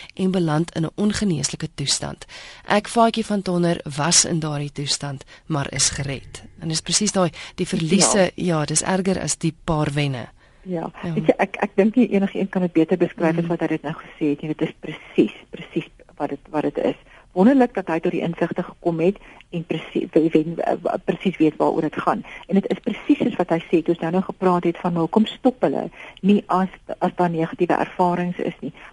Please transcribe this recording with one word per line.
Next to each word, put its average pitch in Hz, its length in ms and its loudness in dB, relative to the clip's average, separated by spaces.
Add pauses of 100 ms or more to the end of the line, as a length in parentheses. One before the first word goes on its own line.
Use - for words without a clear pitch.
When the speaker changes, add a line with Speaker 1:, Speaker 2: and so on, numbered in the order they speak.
(160)
Speaker 1:
en 185 160 0
beland 170 440 0
in 165 100 0
'n 156 100 -4
ongeneeslike 180 800 -2
toestand. 143 500 -6 (420)
Ek, 208 200 0
Faatjie 226 380 2
van 208 160 -2
Tonder, 175 400 0 (160)
was 160 280 2
in 170 140 -2
daardie 147 320 -4
toestand, 143 520 -6 (220)
maar 139 280 -4
is - 160 0
gered." 135 540 -8 (160)
En 165 80 -8
dis 160 140 -2
presies 196 300 0
daai, 180 180 2 (260)
die 180 120 -4
verliese, 170 680 4
Speaker 2:
Ja. 170 240 0
Speaker 1:
ja, 147 60 -2
dis 151 180 -2
erger 190 380 0
as - 160 -4
die 160 160 -2 (100)
paar 151 300 -2
wenne. 139 340 -2 (360)
Speaker 2:
Ja, 175 280 -6 (120)
Speaker 1:
Ja. 170 100 -6
Speaker 2:
weet 156 120 -2
jy, - 120 4
ek, - 180 -2
ek - 200 -4
dink 208 200 4
nie 247 120 4
enige 196 320 0
een 196 100 -2
kan 190 120 -2
dit 175 120 0
beter 160 240 2
beskryf 170 400 0
as 170 60 0
Speaker 1:
Mm. 170 40 -4
Speaker 2:
wat 170 120 -2
hy 160 80 -2
dit 156 140 -2
nou 151 140 -6
gesê - 340 -6
het 143 120 -2
nie. 156 140 -4
Dit - 60 -6
is - 180 -4
presies, - 540 -2 (160)
presies - 380 -8 (300)
wat 143 120 -4
dit, 170 100 -10 (100)
wat - 120 -4
dit - 160 -2
is. 165 180 0 (360)
Wonderlik 247 420 6
dat 190 140 -6
hy 165 120 0
tot 175 120 -2
die 170 100 -2
insigte 170 420 -2
gekom - 360 -4
het 180 180 2 (320)
en 165 160 -6
presie-, - 460 -4
we-, 160 180 4
we-, 160 540 2
we-, - 220 -2
presies 175 320 -2
weet 156 200 4
waaroor 151 240 0
dit 151 200 -2
gaan. - 220 0 (240)
En - 80 0
dit 196 160 2
is 190 80 -4
presies - 380 0
soos - 180 0
wat 175 140 0
hy 165 100 2
sê, 165 240 0
toe 170 100 2
ons 170 60 -6
nou, 165 120 -2
nou 185 120 2
gepraat 180 400 0
het 170 140 0
van 175 180 -2
hoekom 165 300 2
stop - 360 0
hulle 143 280 0 (320)
nie 202 260 4
as, 185 220 2 (300)
as 185 160 0
daar 175 140 2
negatiewe 165 440 0
ervarings 175 640 0
is - 220 -4
nie. - 140 -10 (200)